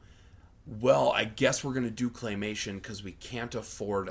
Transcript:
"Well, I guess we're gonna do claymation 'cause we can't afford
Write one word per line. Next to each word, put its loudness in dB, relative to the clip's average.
"Well, 4
I 2
guess 2
we're -2
gonna 0
do 0
claymation -4
'cause -10
we -8
can't -8
afford -2